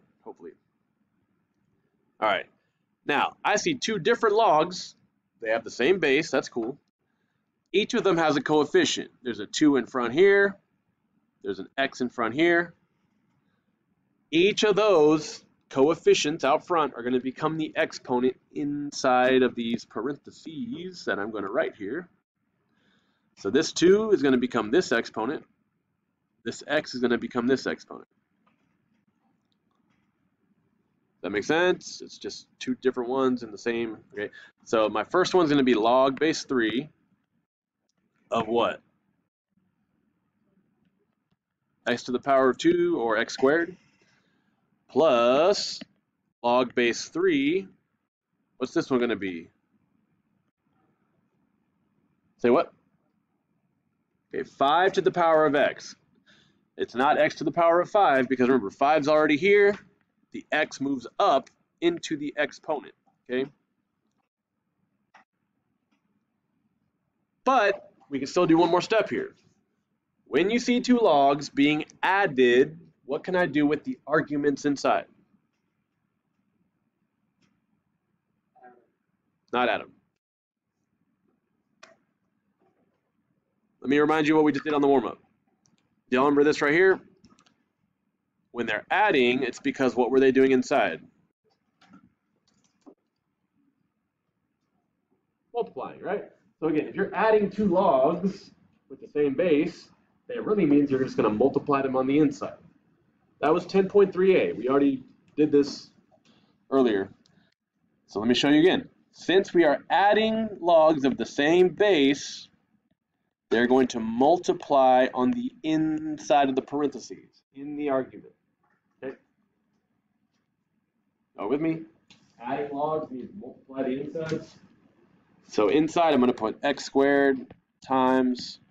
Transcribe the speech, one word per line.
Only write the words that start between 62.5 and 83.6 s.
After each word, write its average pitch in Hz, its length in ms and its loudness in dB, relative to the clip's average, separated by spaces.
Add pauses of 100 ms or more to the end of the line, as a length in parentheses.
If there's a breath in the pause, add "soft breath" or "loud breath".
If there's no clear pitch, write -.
okay? 127 200 -4 (4000)
But - 480 0 (180)
we 139 100 -8
can 131 80 -6
still 175 180 0
do 165 120 4
one 170 120 4
more 175 120 2
step 220 280 -2
here. - 260 -8 (920)
When 170 240 0
you 240 100 -2
see 240 220 0
two 247 160 2
logs 147 520 2
being 151 360 0 (180)
added, 147 720 2 (280)
what 143 180 -6
can 180 120 -6
I 180 100 2
do 147 200 0
with 147 180 -2
the 131 240 -10
arguments 147 560 -2
inside? 135 420 -2 (3500)
Adam. 370 160 -20 (800)
Not 123 160 0
add 98 140 -4
'em. 57 100 -20 (4000)